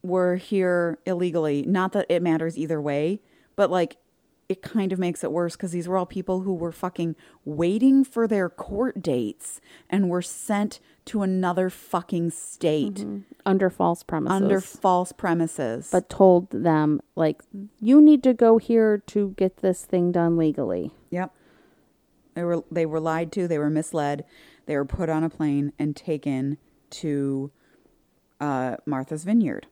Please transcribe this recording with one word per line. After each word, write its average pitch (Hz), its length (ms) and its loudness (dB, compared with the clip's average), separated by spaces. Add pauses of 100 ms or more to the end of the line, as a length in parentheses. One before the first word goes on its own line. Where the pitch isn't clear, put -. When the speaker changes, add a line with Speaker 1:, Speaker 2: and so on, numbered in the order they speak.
Speaker 1:
were 180 340 0
here 180 680 -2
illegally. 165 580 -2
Not 190 280 0
that 202 160 -2
it 170 140 2
matters 165 360 -2
either 156 220 -2
way, 147 400 -2 (340)
but, 190 160 2
like, 175 280 -2 (500)
it 190 120 -6
kind 196 320 -2
of 185 60 -4
makes 175 260 -2
it 143 80 -4
worse 170 240 -2
'cause 185 140 -8
these 175 180 -6
were 185 80 -2
all 180 80 0
people 185 360 -4
who 190 120 -4
were 170 200 -6
fucking 170 420 -6 (300)
waiting 214 600 2
for 233 220 -2
their 196 240 0
court 202 500 -6
dates 123 600 -4 (280)
and 185 220 2
were 180 100 0
sent - 580 -4 (280)
to 208 160 -4
another 185 480 0
fucking 170 600 -4
state. 156 680 -2
Speaker 2:
Mm-hmm. 208 220 -8 (280)
Under 190 240 2
false 175 320 0
premises. 165 400 -4
Speaker 1:
Under 196 180 2
false 180 520 0
premises. 160 760 -4
Speaker 2:
But 180 200 0
told 185 400 6
them, 151 500 2 (160)
like, 156 260 0 (380)
"You 254 220 8
need 302 220 10
to 254 100 4
go 226 240 6
here 220 400 2
to 202 320 -2
get 190 280 -2
this 185 280 0
thing 175 260 2
done 170 240 2
legally." 135 560 -2 (180)
Speaker 1:
Yep. 180 220 -6 (1000)
They 170 100 -6
were, 170 260 -2
they 165 160 0
were 156 140 -2
lied 160 320 -4
to. 180 160 -2
They 160 100 0
were 147 120 0
misled. 151 540 -2 (420)
They 151 100 -4
were 143 80 0
put 165 240 -4
on 160 160 -2
a 160 60 -2
plane 143 480 -2
and 147 180 -4
taken 143 640 -4 (320)
to, 139 600 -4 (880)
uh, 131 380 -4 (100)
Martha's 151 380 -6
Vineyard. 202 480 0